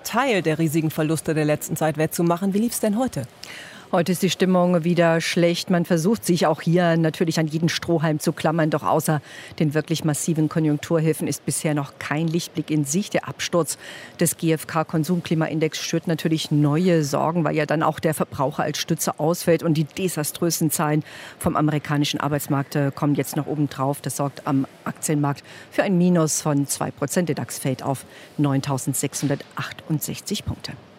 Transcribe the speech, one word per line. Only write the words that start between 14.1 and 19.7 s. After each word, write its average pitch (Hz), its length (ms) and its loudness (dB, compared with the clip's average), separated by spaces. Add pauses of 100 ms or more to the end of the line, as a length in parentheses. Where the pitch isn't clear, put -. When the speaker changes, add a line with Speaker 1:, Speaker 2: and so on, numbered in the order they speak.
Speaker 2:
des 165 180 0
G-F-K-Konsumklimaindex 160 1400 0
schürt - 300 -2
natürlich 160 420 0
neue 156 540 4
Sorgen, 147 400 0
weil 151 100 0
ja 151 120 0
dann 156 180 0
auch 156 160 0
der 160 140 2
Verbraucher 151 500 -2
als 151 140 -4
Stütze - 420 -2
ausfällt. 165 420 2
Und 160 120 2